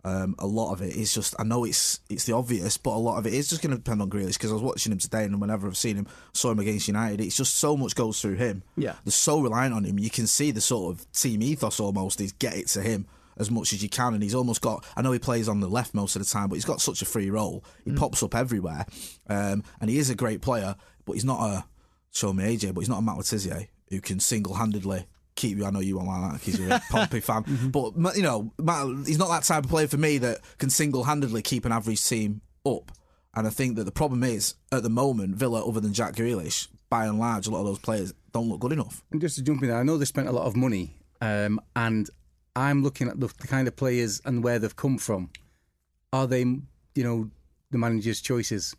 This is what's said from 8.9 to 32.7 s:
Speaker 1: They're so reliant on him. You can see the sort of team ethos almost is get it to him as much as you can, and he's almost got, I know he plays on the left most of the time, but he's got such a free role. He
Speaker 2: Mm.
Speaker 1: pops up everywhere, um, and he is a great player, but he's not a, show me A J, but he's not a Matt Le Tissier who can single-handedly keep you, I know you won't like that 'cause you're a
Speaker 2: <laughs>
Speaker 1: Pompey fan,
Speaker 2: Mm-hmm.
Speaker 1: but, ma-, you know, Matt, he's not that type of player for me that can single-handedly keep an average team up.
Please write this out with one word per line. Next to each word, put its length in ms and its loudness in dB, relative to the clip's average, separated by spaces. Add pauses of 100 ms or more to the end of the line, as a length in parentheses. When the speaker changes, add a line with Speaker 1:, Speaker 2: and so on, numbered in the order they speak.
Speaker 1:
They're 80 0
so 280 4
reliant 340 2
on 100 2
him. 140 0
You 120 0
can 160 0
see 260 2
the 80 -2
sort 340 0
of 180 -14
team 300 0
ethos 380 0
almost 400 0
is 120 -2
get 240 -2
it 120 -4
to 140 0
him 240 0 (320)
as 120 -2
much 220 0
as 100 -4
you 60 -4
can, 260 0
and 80 0
he's 120 0
almost 260 0
got, 240 -2 (120)
I 60 -2
know 100 2
he 60 2
plays 300 0
on 120 0
the 80 0
left 260 -2
most 220 0
of 60 -4
the 60 -2
time, 220 0
but 60 -2
he's 100 -4
got 160 -2
such 180 -2
a 60 -4
free 240 0
role. 340 -2 (220)
He 60 -4
Speaker 2:
Mm. 60 0
Speaker 1:
pops 240 2
up 120 -2
everywhere, 500 0 (440)
um, 340 0 (180)
and 80 0
he 100 2
is 120 2
a 40 0
great 280 -2
player, 340 0 (300)
but 80 -4
he's 100 0
not 180 0
a, 220 0 (480)
show 200 0
me 120 2
A 120 2
J, 140 -2
but 100 -2
he's 80 0
not 100 0
a 40 2
Matt 160 0
Le 40 -4
Tissier 460 -2 (220)
who 100 -2
can 200 -4
single-handedly 840 0 (360)
keep 180 0
you, 60 0
I 60 -2
know 100 0
you 160 0
won't 120 -2
like 240 -2
that 100 -8
'cause 180 -2
you're 120 -2
a 140 2
Speaker 2:
<laughs> 40 -10
Speaker 1:
Pompey 300 0
fan, 240 0
Speaker 2:
Mm-hmm. 260 0
Speaker 1:
but, 260 -2
ma-, 180 2
you 80 2
know, 360 0
Matt, 280 2 (200)
he's 120 2
not 120 4
that 140 2
type 200 2
of 60 -2
player 180 4
for 80 0
me 220 4
that 200 0 (200)
can 120 0
single-handedly 720 2
keep 220 0
an 80 2
average 340 0
team 360 0 (240)
up. 260 0 (420)